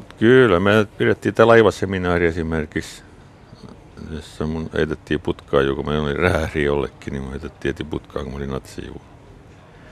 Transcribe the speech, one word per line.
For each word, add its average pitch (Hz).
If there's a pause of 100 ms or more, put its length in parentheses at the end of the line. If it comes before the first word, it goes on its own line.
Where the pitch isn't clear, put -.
(180)
Kyllä, 117
me 101 (120)
pidettiin 107
tää 113
laivaseminaari 95
esimerkiksi, 80 (1080)
jossa 78
mun 78
heitettiin 78
putkaa, -
joko 69
mä 73
olin 71
rääri 80
jollekin, 71
niin 67
mun 67
heitettiin 69
heti -
putkaa, -
kun 67
mä 69
olin 69
natsi, -
juu. 64 (920)